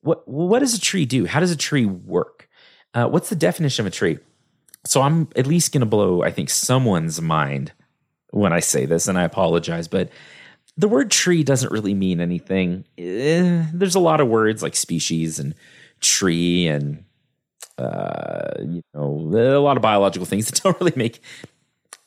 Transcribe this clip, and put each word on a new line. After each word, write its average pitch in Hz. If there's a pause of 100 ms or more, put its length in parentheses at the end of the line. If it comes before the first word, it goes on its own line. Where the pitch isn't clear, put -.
What, 156
what 180
does 254
a 190
tree 175
do? 117
How 135
does 180
a 156
tree 135
work? 90 (440)
Uh, 120
what's -
the 214
definition 156
of 90
a -
tree? 85 (680)
So -
I'm 156
at 127
least 170
gonna 131
blow, 101
I 87
think, 80
someone's 90
mind 71 (580)
when 95
I 85
say 67
this, 82
and 95
I 90
apologize, 85
but 92 (680)
the 185
word 233
tree 170
doesn't 127
really 104
mean 92
anything. 90 (120)
Eh, 160
there's 180
a 196
lot 160
of 131
words 110
like -
species 80
and 73 (440)
tree 87
and, 73 (720)
uh, 50
you 82 (120)
know, 73
a 87
lot 143
of 117
biological 98
things 101
that -
<laughs> -
don't 180
really 175
make 117 (880)